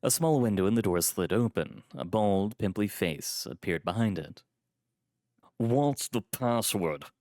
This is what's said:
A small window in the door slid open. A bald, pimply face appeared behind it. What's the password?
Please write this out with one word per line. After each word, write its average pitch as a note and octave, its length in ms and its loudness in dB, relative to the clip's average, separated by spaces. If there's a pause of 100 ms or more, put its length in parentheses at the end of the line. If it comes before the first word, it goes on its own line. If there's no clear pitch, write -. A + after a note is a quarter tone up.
A A#2+ 80 2
small D#3+ 280 2
window G#2 280 4
in G#2+ 80 4
the A#2 60 4
door F2+ 200 2
slid E2+ 320 0
open. G2+ 500 0 (120)
A C2 100 -6
bald, G2+ 520 0
pimply G#2 300 0
face - 640 -4
appeared - 340 -4
behind G2+ 360 0
it. - 240 -12 (1120)
What's C3 500 0
the A#2+ 140 -2
password? G2+ 840 -2 (160)